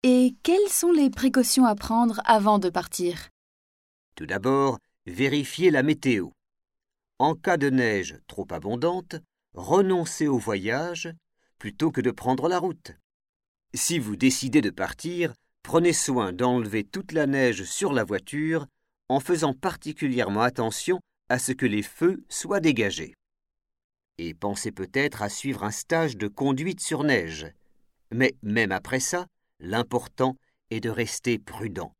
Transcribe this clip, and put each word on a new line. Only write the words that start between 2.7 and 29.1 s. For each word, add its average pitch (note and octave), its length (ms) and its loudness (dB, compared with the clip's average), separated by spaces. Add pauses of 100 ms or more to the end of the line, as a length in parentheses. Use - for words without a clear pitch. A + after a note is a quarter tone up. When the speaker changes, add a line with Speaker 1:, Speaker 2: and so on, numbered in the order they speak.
Speaker 2:
Tout D#2 100 -12
d'abord, B2 540 0 (260)
vérifiez C#3 680 0
la C3+ 120 4
météo. C3 460 0 (880)
En D#3 180 2
cas E3+ 220 0
de C#3+ 120 2
neige A2+ 560 0
trop - 240 -10
abondante, B2 680 -4 (360)
renoncez E3+ 760 2
au C3+ 100 2
voyage C3 760 -4 (440)
plutôt C3 340 -2
que C3 80 -4
de A#2+ 120 0
prendre C3 360 -2
la F3+ 120 2
route. - 340 -6 (800)
Si - 260 -2
vous G#2 160 -4
décidez C3 460 2
de G#2 80 0
partir, D#3+ 640 -4 (300)
prenez E3+ 280 2
soin B2 400 0
d'enlever A2 540 0
toute - 260 -12
la D3+ 160 0
neige B2+ 380 0
sur F#3+ 260 -2
la A#2 140 0
voiture D3 600 -4 (420)
en C3+ 100 2
faisant D#3+ 340 0
particulièrement B2+ 880 -2
attention B2+ 580 -2 (260)
à B2+ 120 0
ce - 120 -4
que C3 140 -2
les G#2 180 2
feux F3 460 0
soient - 320 -2
dégagés. A2+ 540 0 (1000)
Et E2 160 -8
pensez G2+ 380 -6
peut-être C3+ 500 -4
à G#2 60 -2
suivre G#2 380 -6
un G#2 60 -4
stage D#3+ 440 -2
de G#2 140 -4
conduite C#3 500 -2
sur C#3+ 240 -4
neige. E2 480 -2 (600)
Mais B2 300 2
même G#2+ 300 0
après G2 300 -4
ça, F3+ 240 -4 (340)